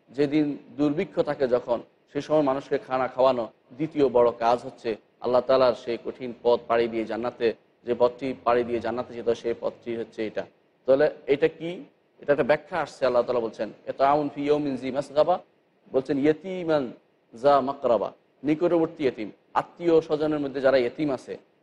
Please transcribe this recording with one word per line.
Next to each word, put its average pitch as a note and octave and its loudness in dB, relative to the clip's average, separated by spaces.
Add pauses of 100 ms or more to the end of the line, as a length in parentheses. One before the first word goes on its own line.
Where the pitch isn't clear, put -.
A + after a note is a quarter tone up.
যেদিন D3 0 (200)
দুর্ভিক্ষ D3+ -2
থাকে D3 0
যখন, A#2+ 0 (320)
সে C#3+ -4
সময় D3+ 2
মানুষকে C#3 -2
খানা C3 -2
খাওয়ানো B2+ 2 (260)
দ্বিতীয় C#3+ 0
বড় A#2+ 6
কাজ A#2+ 2
হচ্ছে B2+ -8 (260)
আল্লাহ B2 2
তাআলার C3 4
সেই A#2 -8
কঠিন A#2+ -10 (100)
পথ A#2+ 4
পাড়ি A#2 2
দিয়ে A2+ -4
জান্নাতে, A2+ -4 (300)
যে A#2+ -2
পথটি B2 0 (100)
পাড়ি A#2+ 2
দিয়ে A#2 -4
জান্নাতে A#2 -8
যেত A#2 -6
সেই A#2 -2
পথটি A2+ -8
হচ্ছে A2 -8
এটা। G2 -8 (400)
তাহলে C#3 4 (180)
এটা C#3+ 2
কি? F3 -8 (380)
এটা C#3+ 0
একটা C#3+ 0
ব্যাখ্যা D3+ -2
আসছে, C#3 -6
আল্লাহ B2 2
তাআলা A#2+ 0
বলছেন, A2 -6 (180)
"ইতআমুন C#3+ 0
ফি C#3+ -8
ইয়াউমিন C#3+ 0
জি B2+ -8
মাসগাবা", D3+ 0 (540)
বলছেন C3+ 0
ইয়েতিমান D#3 -2 (420)
যা C3+ 4
মাকরাবা, A#2+ 0 (320)
নিকটবর্তী D#3+ 0
এতিম, G#2+ -4 (220)
আত্মীয় E3 2
স্বজনের D3+ -2
মধ্যে C#3 -6
যারা C3 4
এতিম C3 0
আছে, A#2 -8 (240)